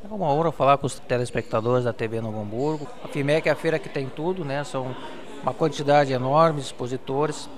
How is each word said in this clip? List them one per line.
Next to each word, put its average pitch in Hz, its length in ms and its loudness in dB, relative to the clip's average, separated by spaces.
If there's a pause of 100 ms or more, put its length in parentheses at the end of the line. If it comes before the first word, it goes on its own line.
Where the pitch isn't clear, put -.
É - 100 -10
uma 190 200 0
honra 160 180 4
falar 139 280 6
com 139 80 -4
os - 140 -4
telespectadores 123 840 0
da 117 80 2
T 113 160 -4
V 113 140 -4
Novo 110 180 -6
Hamburgo. 135 480 -4 (160)
A - 40 -10
fimec 147 380 2
é 160 60 4
a 139 40 2
feira 160 220 0
que - 120 -8
tem 139 160 -4
tudo, 170 380 -4
né? 143 200 -4
São 131 320 -4 (460)
uma 127 100 0
quantidade 147 600 4
enorme 147 480 4
de 127 60 -8
expositores. 135 920 -4